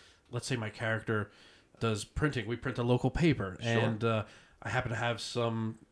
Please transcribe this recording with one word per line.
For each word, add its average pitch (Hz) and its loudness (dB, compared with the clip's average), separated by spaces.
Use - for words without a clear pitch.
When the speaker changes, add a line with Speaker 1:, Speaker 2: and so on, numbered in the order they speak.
Speaker 1:
let's 123 -6
say 131 0
my 107 -4
character 110 -2
does 110 0
printing. 127 -2
We 120 -2
print 123 -4
a 123 0
local 123 4
paper, 110 2
Speaker 2:
Sure. 117 0
Speaker 1:
and, 113 2
uh, 110 2
I 107 -8
happen 120 -2
to 110 -2
have 117 0
some 113 -2